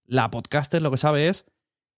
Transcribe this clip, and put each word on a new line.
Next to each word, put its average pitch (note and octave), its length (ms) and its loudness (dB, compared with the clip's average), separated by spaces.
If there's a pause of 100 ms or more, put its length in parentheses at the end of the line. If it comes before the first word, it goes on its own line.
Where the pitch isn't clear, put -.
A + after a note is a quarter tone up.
la A#2+ 260 0
podcaster D3 500 -2
lo D#3 100 0
que C3 60 -2
sabe D3+ 320 2
es - 180 -4 (520)